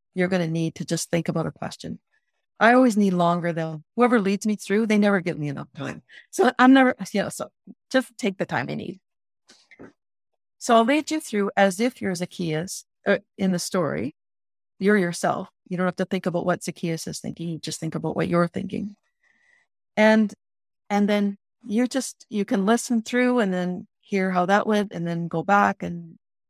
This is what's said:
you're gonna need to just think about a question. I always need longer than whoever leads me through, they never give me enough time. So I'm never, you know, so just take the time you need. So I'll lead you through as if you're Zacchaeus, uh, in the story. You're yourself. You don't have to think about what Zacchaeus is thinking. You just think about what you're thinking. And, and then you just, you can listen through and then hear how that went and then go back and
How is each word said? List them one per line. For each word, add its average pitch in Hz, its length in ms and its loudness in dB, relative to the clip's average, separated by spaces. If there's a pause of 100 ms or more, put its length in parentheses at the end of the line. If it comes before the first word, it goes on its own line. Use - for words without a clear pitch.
(160)
you're 185 120 0
gonna 180 200 0
need 165 280 -2
to 160 100 -10
just - 260 -4
think 170 180 -2
about 165 160 -2
a 151 60 -6
question. - 480 -12 (600)
I 226 160 6
always 254 200 6
need 202 180 4
longer 175 380 2
than 160 320 -6 (140)
whoever 240 240 4
leads 196 240 -2
me 208 100 0
through, 208 320 -2
they 214 100 4
never 202 220 4
give 175 180 -6
me 147 120 -6
enough 147 260 -10
time. 135 260 -10 (300)
So 311 260 2
I'm 254 140 8
never, 262 240 6 (160)
you 196 120 0
know, - 60 -6
so - 200 -10 (420)
just - 260 -2
take 196 200 -4
the 175 80 -4
time 143 240 -4
you 147 80 -6
need. 190 220 -10 (1600)
So - 160 2
I'll 226 100 6
lead 294 260 0
you 311 80 -2
through 202 380 -4
as 196 240 4
if 254 200 -2
you're 190 140 -4
Zacchaeus, 170 680 -6 (200)
uh, 196 120 2 (200)
in 190 140 0
the 180 80 0
story. 160 560 -4 (640)
You're 208 180 4
yourself. 175 520 -2 (180)
You 185 80 -6
don't 180 120 0
have 180 100 -4
to 185 80 -2
think 185 200 -4
about 170 200 -2
what 175 180 -2
Zacchaeus 165 420 -6
is - 140 -10
thinking. - 300 -10
You 160 100 -8
just - 220 -10
think 160 140 -6
about 160 200 -4
what 165 140 -2
you're 170 180 2
thinking. 196 480 -8 (1040)
And, 220 360 4 (560)
and 202 200 2
then 202 280 0 (280)
you 226 200 0
just, - 440 -6
you 202 160 -4
can 196 200 0
listen 233 360 0
through 247 380 0
and 196 140 0
then 180 340 -4 (120)
hear 190 320 -2
how 180 140 2
that 196 220 2
went 208 260 0
and 170 120 -6
then 170 220 -4
go 165 160 -4
back 196 400 2
and 170 340 -10 (320)